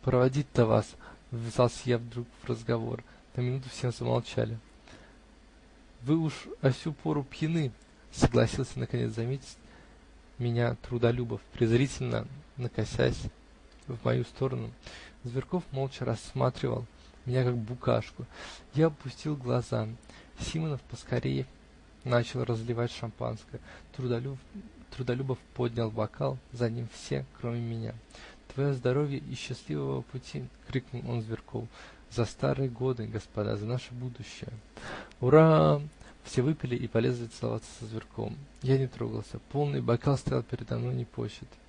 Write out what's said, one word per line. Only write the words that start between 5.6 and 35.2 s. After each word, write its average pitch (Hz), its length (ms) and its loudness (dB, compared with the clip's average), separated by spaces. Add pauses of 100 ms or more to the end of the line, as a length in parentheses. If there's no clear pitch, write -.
«Вы 147 160 4
уж 160 280 -2 (140)
о 135 120 4
сю 156 200 -4
пору 147 320 -2
пьяны», — 156 480 -2 (400)
согласился - 680 4
наконец 120 360 -2
заметить 120 420 -4 (840)
меня 120 440 2
Трудолюбов, 117 580 2 (140)
презрительно 120 720 4 (320)
накосясь 120 600 0 (680)
в 120 180 -8
мою 123 200 2
сторону. 123 460 -4 (540)
Зверков 131 460 -4
молча 135 340 -4
рассматривал 120 800 0 (400)
меня 127 180 2
как 123 140 2
букашку. 117 680 -2 (480)
Я 156 140 6
опустил 151 480 -6
глаза. 120 520 0 (500)
Симонов 160 440 -2
поскорее 131 640 -2 (580)
начал 123 400 2
разливать 117 480 -2
шампанское. 117 680 -8 (380)
Трудолюб-, 127 420 -4 (560)
Трудолюбов 127 440 -2 (160)
поднял 117 360 0
бокал, 113 460 -2 (160)
за 120 160 0
ним 117 240 -4
все, 135 320 -4 (160)
кроме 120 200 -4
меня. 113 340 -6 (600)
«Твое 139 180 0
здоровье 135 460 2
и - 160 -8
счастливого 135 680 -4
пути!» — 127 420 -8 (240)
крикнул 123 420 -4
он 120 120 -2
Зверкову. 113 440 -6 (460)
«За 117 120 2
старые 135 440 0
годы, 120 380 -2
господа, 107 500 -2
за 104 100 -4
наше 123 260 -4
будущее!» 123 580 -10 (680)